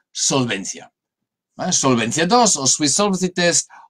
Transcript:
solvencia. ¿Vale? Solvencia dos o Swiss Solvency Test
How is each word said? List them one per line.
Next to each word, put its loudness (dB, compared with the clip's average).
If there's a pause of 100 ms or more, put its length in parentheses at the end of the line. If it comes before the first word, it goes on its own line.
(120)
solvencia. -4 (640)
¿Vale? -6
Solvencia 0
dos 4
o -4
Swiss 0
Solvency 0
Test 0 (200)